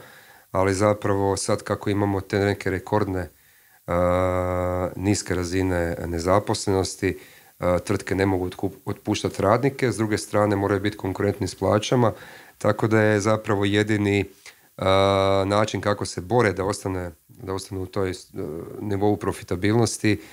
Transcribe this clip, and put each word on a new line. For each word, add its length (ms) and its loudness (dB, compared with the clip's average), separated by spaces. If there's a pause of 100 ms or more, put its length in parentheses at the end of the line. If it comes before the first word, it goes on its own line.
(500)
ali 240 2
zapravo 600 2
sad 260 -4
kako 280 -4
imamo 300 0
te 180 -2
neke 320 0
rekordne, 500 -2
e, 100 -8 (1700)
niske 380 0
razine 640 0 (100)
nezaposlenosti, 1120 0 (420)
e, 180 2
tvrtke 360 -2
ne 120 2
mogu 220 0
otkup-, 360 -6
otpuštati 580 -2
radnike, 500 2
s 40 -4
druge 220 0
strane 380 2
moraju 240 2
biti 160 -4
konkurentni 520 -2
s 60 -10
plaćama, 580 2 (460)
tako 300 0
da 120 4
je 200 4
zapravo 440 2
jedini, 560 2
e, 40 0 (1200)
način 340 0
kako 260 -2
se 140 -8
bore 320 2
da 120 -2
ostane, 460 -4 (180)
da 260 -10
ostanu 280 -8
u 40 -8
toj, 240 -4
e, 40 -6 (640)
nivou 360 0
profitabilnosti 1040 0 (120)